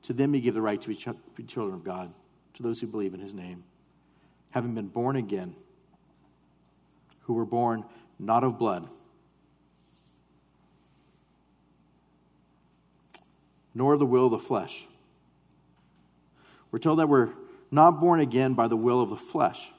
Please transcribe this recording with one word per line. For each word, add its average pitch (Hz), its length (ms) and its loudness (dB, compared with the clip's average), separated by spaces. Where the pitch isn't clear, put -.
to - 100 -8
them 139 220 2
he 135 60 2
gave 117 140 0
the 110 80 -2
right 107 180 0
to - 80 -14
be 107 60 -6
ch-, - 140 -12
be 120 80 -16
children 110 320 -8
of 85 80 -14
God, 90 300 -10
to - 80 -18
those 113 180 -4
who 120 60 -8
believe 104 280 -6
in 92 60 -14
his 101 140 -14
name, 90 300 -14
having 120 240 -6
been 104 140 -8
born 123 280 -2
again, 98 380 -6
who 120 120 -4
were 113 100 -2
born 117 400 -2
not 113 260 2
of 127 140 -2
blood, 92 300 -2
nor 139 240 2
the 143 80 4
will 127 200 4
of 120 40 4
the 110 80 -2
flesh. - 480 -6
We're - 80 -6
told 156 220 2
that 156 80 4
we're 127 220 6
not 156 300 8
born 170 200 4
again 131 340 2
by 117 140 2
the 113 80 0
will 120 260 2
of 101 80 -2
the 104 60 -8
flesh. - 640 -4